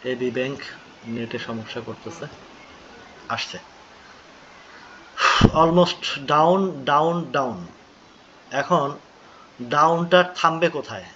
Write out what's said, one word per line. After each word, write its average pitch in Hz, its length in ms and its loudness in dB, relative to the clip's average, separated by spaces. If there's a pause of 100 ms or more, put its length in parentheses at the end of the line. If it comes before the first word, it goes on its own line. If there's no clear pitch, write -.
এবি 127 280 -4
ব্যাংক 131 280 -6 (480)
নেটে 117 320 -8
সমস্যা 113 420 -10
করতেছে, 113 440 -14 (1040)
আসছে। 117 280 -6 (1800)
Almost 165 880 4
down, 160 340 4 (240)
down, 156 300 2 (180)
down। 127 240 -2 (920)
এখন 147 460 0 (640)
ডাউনটা 165 600 4 (120)
থামবে 165 340 2
কোথায়? 117 340 -8 (120)